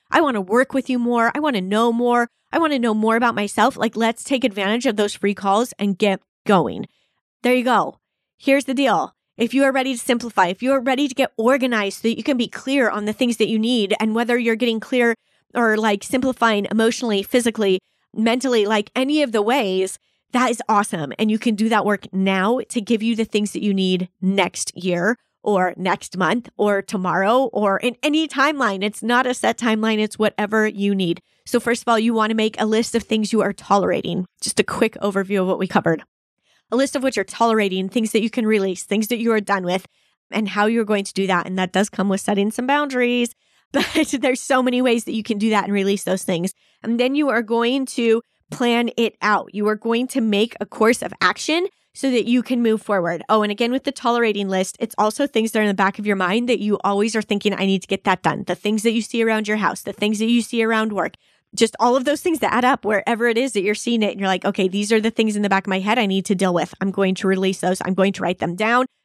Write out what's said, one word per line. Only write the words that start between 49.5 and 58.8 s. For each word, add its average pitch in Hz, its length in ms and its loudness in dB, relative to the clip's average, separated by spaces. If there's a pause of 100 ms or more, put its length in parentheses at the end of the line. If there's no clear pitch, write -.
You 208 140 -2
are 214 80 2
going 233 340 -2
to 269 120 -4
make 220 400 0
a 208 40 -6
course 220 380 2
of 185 180 -8
action 311 460 0 (260)
so - 200 -4
that 233 140 0
you 247 140 2
can 240 220 -2
move 220 180 2
forward. 175 480 -2
Oh, 214 140 4
and 208 80 0
again, 233 220 -2
with 262 100 -2
the 285 80 -4
tolerating 233 580 0
list, 190 300 -2
it's - 180 -8
also 214 300 0
things 220 240 -2
that 226 80 -2
are 214 40 4
in 208 60 2
the 196 60 0
back 196 240 0
of 208 80 -8
your 208 80 2
mind 196 340 0
that 226 120 0
you 208 240 0
always 208 320 0
are 214 60 0
thinking, 202 300 -2
"I 196 140 -2
need 190 160 0
to - 60 -16
get 190 160 -4
that 185 180 2
done." 170 240 -2
The 175 80 -4
things 214 300 -2